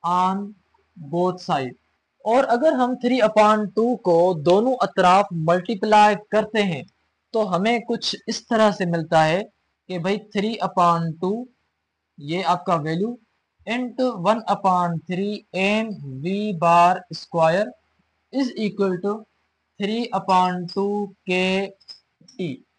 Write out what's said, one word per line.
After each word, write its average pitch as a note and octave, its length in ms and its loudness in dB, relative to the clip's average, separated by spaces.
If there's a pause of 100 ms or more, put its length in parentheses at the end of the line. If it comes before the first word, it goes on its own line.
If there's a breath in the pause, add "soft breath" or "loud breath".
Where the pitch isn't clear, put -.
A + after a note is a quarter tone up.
on F#3 460 -2 (600)
both F3+ 220 -2 (120)
side। C3+ 240 -4 (520)
और A#3+ 180 2
अगर B3+ 300 2
हम B3+ 220 0
three B3 280 0
upon G#3+ 360 4
two A3 380 0
को F3 360 4
दोनों F#3 420 2
अतराफ F#3+ 580 2
multiply G3 800 2
करते G#3 460 -2
हैं, E3+ 240 -2 (480)
तो A3 80 0
हमें G#3 400 0
कुछ - 360 -6 (100)
इस - 220 -8
तरह A3 220 4
से F#3+ 140 -4
मिलता E3 380 0
है F3 260 -2 (380)
कि F3+ 120 -6
भाई F#3+ 180 -2
three G#3 380 -4 (140)
upon E3 440 2 (100)
two, G#3+ 220 -4 (760)
ये E3 240 -6
आपका F3 320 0
value E3+ 440 -4 (500)
into B3 460 -4 (100)
one A3 140 2 (120)
upon F#3 360 0 (240)
three G3+ 260 -4 (180)
M G#3+ 380 -2 (120)
V F#3 540 -6
bar E3+ 360 4 (180)
square E3 520 0 (720)
is C4 120 0 (120)
equal G3 460 -2
to G#3+ 180 -4 (580)
three A3 240 -4 (100)
upon F#3 520 0
two G3+ 400 -4 (220)
K F#3+ 380 -2 (760)
T। D#3+ 120 -6 (260)